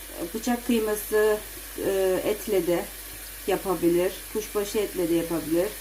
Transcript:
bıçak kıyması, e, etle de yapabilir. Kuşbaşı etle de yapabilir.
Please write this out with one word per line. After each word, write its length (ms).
bıçak 340
kıyması, 720
e, 380
etle 440
de 180
yapabilir. 640
Kuşbaşı 440
etle 320
de 60
yapabilir. 520